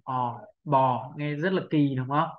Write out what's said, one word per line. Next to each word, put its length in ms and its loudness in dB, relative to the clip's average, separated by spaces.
ò, 360 -4
bò, 520 2
nghe 200 -4
rất 160 -2
là 180 0
kỳ 260 4
đúng 120 -2
không? 200 0